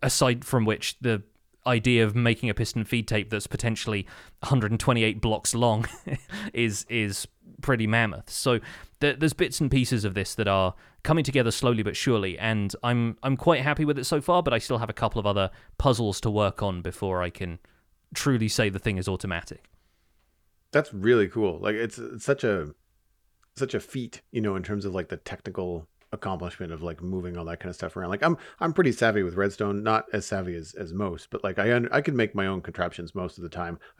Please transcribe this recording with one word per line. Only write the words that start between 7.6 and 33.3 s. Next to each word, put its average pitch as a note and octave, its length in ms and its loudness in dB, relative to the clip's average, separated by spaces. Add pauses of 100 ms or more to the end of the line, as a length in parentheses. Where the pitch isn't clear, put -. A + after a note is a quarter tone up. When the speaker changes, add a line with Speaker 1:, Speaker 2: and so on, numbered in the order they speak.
Speaker 1:
pretty A#2 260 2
mammoth. A2 420 0
So A#2+ 300 2 (400)
th-, C#3+ 180 2
there's D3+ 140 2
bits - 300 -2
and C3 100 2
pieces B2+ 320 2
of G2+ 100 -2
this G2 220 -4
that G#2+ 140 0
are F#2+ 240 4 (300)
coming D#3 200 2
together B2+ 280 2
slowly A#2+ 300 2
but G#2 140 -2
surely, G2 420 0
and G#2 460 0
I'm, A#2+ 400 0
I'm C3+ 140 0
quite D#3 240 4
happy D3 240 0
with D3 120 2
it C3 60 -4
so D3+ 160 0
far, F3 240 4
but C#3+ 100 2
I A#2 40 2
still A2+ 220 0
have A2 100 -4
a G#2+ 40 -6
couple A2+ 260 0
of G2+ 60 -4
other G2 260 2 (260)
puzzles A2+ 440 2
to A#2 80 0
work G#2 320 2
on F#2 200 -2
before F#2 400 -4
I F2 80 -2
can E2+ 300 -8 (540)
truly A2+ 360 2
say A2 180 2
the F#2+ 120 -2
thing G2+ 180 -2
is F2+ 100 -2
automatic. F#2 600 -6 (1040)
Speaker 2:
That's D3 220 2
really G#2 360 4
cool. F#2+ 300 0
Like, G#2 160 0
it's, A2 220 -4
it's A#2 280 -12
such C#3 180 0
a, F#2 300 0 (840)
such C3+ 180 -2
a A2 60 -2
feat, - 420 -8 (100)
you A#2+ 100 -2
know, G2+ 160 0
in F#2 60 -4
terms G2+ 200 -4
of, G2 100 -4
like, F2+ 140 -4
the F2+ 100 -8
technical F2+ 680 -8 (260)
accomplishment F2+ 580 -6
of, D#2+ 100 -8
like, E2 200 -8
moving F2+ 360 -4
all E2+ 80 -8
that E2+ 140 -8
kind F#2+ 100 -8
of F2 60 -8
stuff - 220 -8
around. F2+ 140 -6
Like, G#2 120 -2
I'm, E3 140 2 (220)
I'm E3+ 120 0
pretty D#3 200 4
savvy A2 320 4
with E2+ 120 -2
Redstone, G2+ 480 0
not A2 300 2
as G2+ 120 -2
savvy F#2 300 -4
as, D#2+ 200 -10
as E2+ 180 -10
most, F#2 380 -4
but, - 120 -6
like, F#2+ 160 -2
I G#2+ 140 4
un-, A#2+ 180 2
I C#3+ 100 4
can C#3+ 140 -2
make A2+ 200 2
my G2 120 0
own F#2+ 140 -2
contraptions F2 520 -6
most F2+ 240 -6